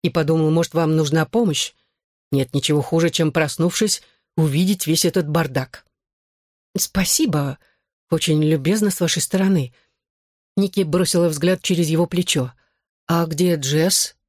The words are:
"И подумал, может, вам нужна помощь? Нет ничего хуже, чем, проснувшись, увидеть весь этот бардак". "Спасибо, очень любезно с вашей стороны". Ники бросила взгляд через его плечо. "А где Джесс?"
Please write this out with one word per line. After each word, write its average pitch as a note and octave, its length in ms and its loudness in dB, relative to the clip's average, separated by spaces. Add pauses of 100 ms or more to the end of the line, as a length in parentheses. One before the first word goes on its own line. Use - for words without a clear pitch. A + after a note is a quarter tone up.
"И F3 80 0
подумал, D#3+ 400 2
может, E3 240 0
вам D#3+ 220 2
нужна D#3 280 2
помощь? G#3+ 480 -2 (580)
Нет C3+ 240 0
ничего C#3+ 280 0
хуже, E3 280 0
чем, D#3 220 0
проснувшись, E3+ 680 -2 (340)
увидеть E3 500 0
весь D#3+ 180 0
этот E3 240 0
бардак". C#3+ 580 -4 (920)
"Спасибо, F3 840 -2 (520)
очень D#3 320 2
любезно D#3+ 480 2
с - 100 -8
вашей E3 220 0
стороны". F#3+ 500 0 (840)
Ники G3 260 0
бросила F3 460 2
взгляд E3+ 340 -2
через E3+ 260 0
его D#3+ 180 2
плечо. D3+ 460 -2 (540)
"А E3+ 200 0
где E3 300 0
Джесс?" D3+ 600 0 (120)